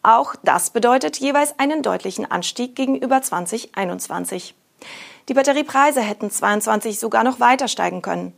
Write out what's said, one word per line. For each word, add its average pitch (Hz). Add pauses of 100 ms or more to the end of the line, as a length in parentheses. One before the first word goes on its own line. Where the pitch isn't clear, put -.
Auch 226
das 165
bedeutet 254
jeweils 285
einen 285
deutlichen 190
Anstieg 247
gegenüber 262
zwanzig 196
einundzwanzig. 180 (760)
Die 269
Batteriepreise 277
hätten 208
zweiundzwanzig 208
sogar 226
noch 254
weiter 247
steigen 180
können. 175